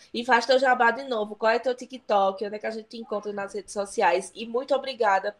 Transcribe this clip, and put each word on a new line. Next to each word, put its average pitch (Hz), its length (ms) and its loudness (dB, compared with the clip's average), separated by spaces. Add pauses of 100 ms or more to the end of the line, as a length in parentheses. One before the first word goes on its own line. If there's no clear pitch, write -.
(120)
E 226 100 -4
faz 240 220 4
teu 262 140 4
jabá 247 320 4
de 269 140 -4
novo. 214 300 -4
Qual 220 160 2
é 233 80 4
teu 247 160 -2
TikTok? 208 720 0
Onde 202 100 -6
é 214 40 -8
que 214 80 -8
a 220 40 -4
gente 220 180 -10
te 240 100 -14
encontra 208 340 -6
nas 196 220 -8
redes 208 180 -10
sociais? 196 640 0
E 226 120 -12
muito 254 280 -2
obrigada 220 640 0